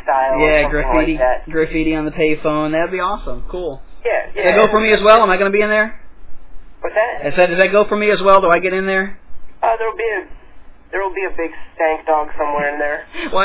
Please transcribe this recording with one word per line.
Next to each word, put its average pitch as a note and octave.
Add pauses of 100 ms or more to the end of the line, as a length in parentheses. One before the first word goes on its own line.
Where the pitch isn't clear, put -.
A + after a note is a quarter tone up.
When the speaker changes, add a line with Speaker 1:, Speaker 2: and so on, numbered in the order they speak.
Speaker 1:
style, C3+
or D#3
Speaker 2:
Yeah, D3+
Speaker 1:
something C#3+ (120)
Speaker 2:
graffiti, A#2+
Speaker 1:
like -
that. B2+
Speaker 2:
graffiti D#3+
on D#3
the D3+
payphone. D3+
That'd E3+
be F#3
awesome. F3+
Cool. E3+ (240)
Speaker 1:
Yeah, G#3
Speaker 2:
Does -
Speaker 1:
yeah. G3+
Speaker 2:
that F3
go G#3+
for G#3+
me A3
as G3
well? A3
Am G3
I F#3
gonna G3
be G3+
in G#3
there? G#3+ (800)
Speaker 1:
What's -
that? A3
Speaker 2:
I -
said, F3+
does E3+
that F#3+
go G#3
for G#3
me G#3
as F#3+
well? G3
Do F#3
I E3+
get F#3
in F#3+
there? F#3+ (420)
Speaker 1:
Uh, A3+
there'll A3
be A3 (120)
a, D3+ (640)
there'll F#3+
be G3
a E3
big E3 (240)
stank D#3+
dog D3+ (100)
somewhere D3
in D3
there. D3
Speaker 2:
<laughs> -
Well, F#3+